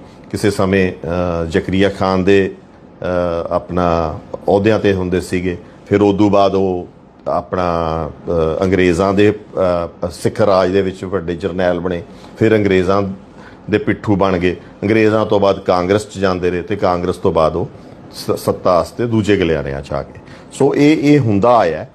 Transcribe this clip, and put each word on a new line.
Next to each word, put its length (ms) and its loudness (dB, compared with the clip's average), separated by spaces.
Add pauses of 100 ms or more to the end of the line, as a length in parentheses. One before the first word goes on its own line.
(300)
ਕਿਸੇ 200 0
ਸਮੇਂ, 420 0
ਅ, 520 -4
ਜ਼ਕਰੀਆ 440 0
ਖਾਨ 360 0
ਦੇ, 300 4 (480)
ਅ, 20 -6 (460)
ਆਪਣਾ 680 -2 (160)
ਅਹੁਦਿਆਂ 440 2
'ਤੇ 140 2
ਹੁੰਦੇ 280 -2
ਸੀਗੇ। 360 -4 (300)
ਫਿਰ 160 2
ਉਦੋਂ 280 4
ਬਾਅਦ 240 4
ਉਹ 320 -2 (420)
ਆਪਣਾ, 360 -4 (440)
ਅ, 560 -4
ਅੰਗਰੇਜ਼ਾਂ 500 2
ਦੇ, 200 4 (720)
ਅ, 60 -6
ਸਿੱਖ 300 -4
ਰਾਜ 300 2
ਦੇ 120 2
ਵਿੱਚ 220 -6
ਵੱਡੇ 300 -6
ਜਰਨੈਲ 460 -2
ਬਣੇ, 220 -4 (360)
ਫਿਰ 180 4
ਅੰਗਰੇਜ਼ਾਂ 460 2 (680)
ਦੇ 80 2
ਪਿੱਠੂ 380 -2
ਬਣ 220 2
ਗਏ। 180 0 (260)
ਅੰਗਰੇਜ਼ਾਂ 440 2
ਤੋਂ 140 2
ਬਾਅਦ 200 2
ਕਾਂਗਰਸ 480 0
'ਚ 100 -14
ਜਾਂਦੇ 320 0
ਰਹੇ 120 -4
ਤੇ 140 -6
ਕਾਂਗਰਸ 400 -2
ਤੋਂ 160 -2
ਬਾਅਦ 240 2
ਉਹ 120 -4 (440)
ਸ-, 180 -8
ਸੱਤਾ 440 -2
ਵਾਸਤੇ 320 -2
ਦੂਜੇ 300 2
ਗਲਿਆਰਿਆਂ 460 -2
'ਚ 100 -12
ਆ 100 -4
ਗਏ। 160 -18 (340)
ਸੋ 220 0
ਇਹ, 240 4
ਇਹ 200 4
ਹੁੰਦਾ 380 4
ਆਇਆ, 380 0